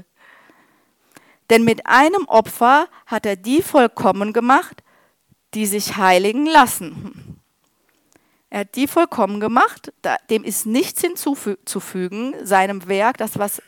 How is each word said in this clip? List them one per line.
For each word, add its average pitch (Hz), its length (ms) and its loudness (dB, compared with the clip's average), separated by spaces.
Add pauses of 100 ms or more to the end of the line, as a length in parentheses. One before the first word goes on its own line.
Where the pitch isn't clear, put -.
(1500)
„Denn 226 140 6
mit 226 220 0
einem 320 420 4
Opfer 247 600 2 (180)
hat 220 200 -4
er 202 80 -2
die 240 280 -2
vollkommen 214 680 0
gemacht, 247 520 0 (680)
die 214 120 -4
sich 202 300 -6
heiligen 202 500 2
lassen.“ - 920 0 (1080)
Er 208 120 -8
hat - 160 -10
die 262 100 -2
vollkommen 208 540 -2
gemacht, 233 520 0 (100)
da, 143 160 -4 (120)
dem 220 140 -2
ist - 220 -8
nichts - 340 -2
hinzuzufügen, 220 1300 -6 (120)
seinem 190 400 0
Werk, 196 300 0
das, 214 240 -6
was 202 280 -6